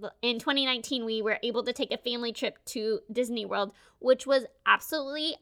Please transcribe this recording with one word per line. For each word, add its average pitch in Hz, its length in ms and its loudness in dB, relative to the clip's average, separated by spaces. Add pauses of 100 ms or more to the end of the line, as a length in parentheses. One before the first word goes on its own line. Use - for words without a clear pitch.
(220)
In 233 180 0
twenty 277 260 2
nineteen, 247 380 -2
we 220 180 -2
were 208 220 0
able 233 200 -2
to 240 100 -4
take - 180 -4
a 240 60 -2
family 240 340 -4
trip - 260 -6 (100)
to 220 340 -2 (100)
Disney 226 340 -2
World, 196 280 -2 (260)
which 254 260 4
was 269 200 4 (200)
absolutely 302 760 2